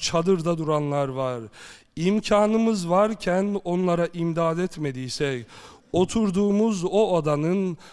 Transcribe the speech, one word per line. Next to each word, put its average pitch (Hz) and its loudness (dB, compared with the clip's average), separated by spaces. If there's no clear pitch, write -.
çadırda 170 0
duranlar 147 0
var. 127 -4
İmkanımız 214 2
varken 202 0
onlara 175 0
imdad 165 -2
etmediysek, 135 -4
oturduğumuz 202 2
o 185 2
odanın, 160 0